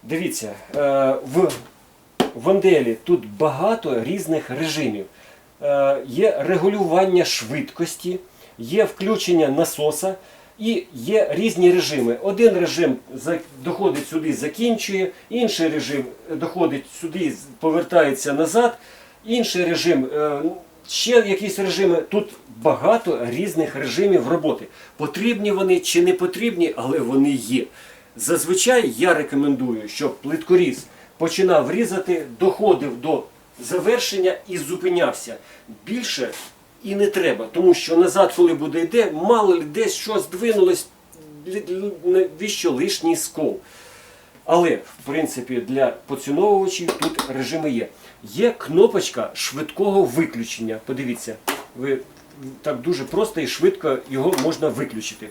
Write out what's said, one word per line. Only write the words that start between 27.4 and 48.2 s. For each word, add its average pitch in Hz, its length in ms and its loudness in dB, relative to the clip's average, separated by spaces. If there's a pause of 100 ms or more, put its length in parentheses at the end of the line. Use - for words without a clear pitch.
Зазвичай 170 800 2
я 170 180 4
рекомендую, 131 760 0
щоб - 280 -6
плиткоріз... 160 680 0 (320)
Починав 165 520 2
різати, 180 560 -2 (140)
доходив 180 600 2
до 147 220 -2 (380)
завершення 185 800 0 (100)
і 180 100 -6
зупинявся. 160 760 -2 (500)
Більше 165 440 -4 (540)
і 196 100 -4
не 202 120 2
треба, 185 460 0
тому 175 220 6
що - 220 0
назад, 185 400 6
коли 175 180 6
буде 147 260 -2
йде, 196 300 2
мало 190 440 4
ли 170 60 0
десь 160 340 -2
щось 214 280 -4
здвинулось, 185 640 2 (600)
лі-, 185 220 -8
лі-, 190 240 -6 (120)
навіщо 185 680 0
лишній 160 460 0
скол. 123 400 -4 (880)
Але, 170 260 4
в - 360 -6
принципі, 131 600 -4
для 131 180 2 (200)
поціновувачів 185 840 0
тут 156 360 -4
режими 139 420 -4
є. 117 180 -2 (340)